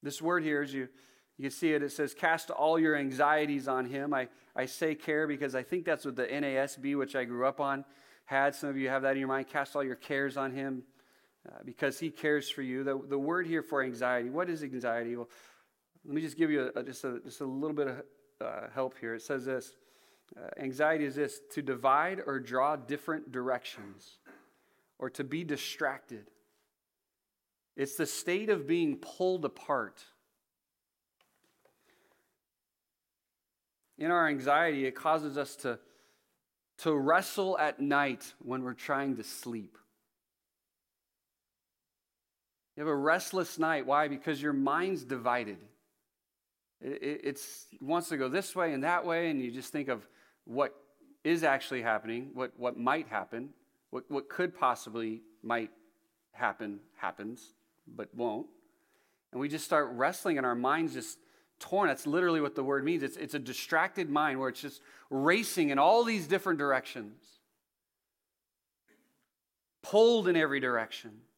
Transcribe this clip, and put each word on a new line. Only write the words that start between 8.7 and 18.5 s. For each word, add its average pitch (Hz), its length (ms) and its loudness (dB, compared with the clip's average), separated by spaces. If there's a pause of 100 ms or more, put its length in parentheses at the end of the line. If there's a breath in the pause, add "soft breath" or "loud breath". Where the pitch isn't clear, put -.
you 135 120 0
have 135 140 0
that 135 80 4
in 135 80 2
your 135 80 0
mind. 131 220 0
"Cast 139 260 -2
all 143 80 0
your 131 120 -2
cares 139 400 -2
on 135 160 -2
him, 135 300 -6 (640 soft breath)
uh, - 160 -18
because 135 360 -2
he 165 100 -4
cares 147 400 0
for - 140 -6
you." 131 200 -2
The, 139 240 0
the 139 120 0
word 170 260 0
here 165 160 0
for 139 220 0
anxiety, 123 480 0
what 175 180 -2
is 156 140 -4
anxiety? 120 520 -2
Well, 120 140 -8 (760 loud breath)
let 143 100 -6
me 156 60 0
just 151 160 -6
give 160 120 4
you 139 260 2
a, - 40 -2
a, 123 40 -4
just 131 200 -10
a, 123 160 -4
just - 220 -12
a 143 40 -4
little 139 300 -2
bit 147 120 0
of, 127 140 -6 (400)
uh, 117 320 -6